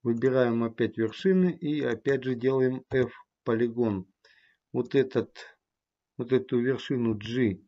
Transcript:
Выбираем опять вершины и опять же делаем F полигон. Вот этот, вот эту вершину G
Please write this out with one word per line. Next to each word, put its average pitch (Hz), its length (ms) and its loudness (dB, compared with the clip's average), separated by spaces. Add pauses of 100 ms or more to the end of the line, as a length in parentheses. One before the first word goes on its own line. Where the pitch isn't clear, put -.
Выбираем 120 600 2
опять 113 340 -2
вершины 180 540 2
и 151 300 -4
опять 127 420 -2
же 127 120 -2
делаем 131 560 0
F 127 220 0 (300)
полигон. 117 640 0 (680)
Вот 127 200 -4
этот, - 640 -2 (600)
вот 127 160 -2
эту 127 260 2
вершину 120 560 0
G 110 520 -2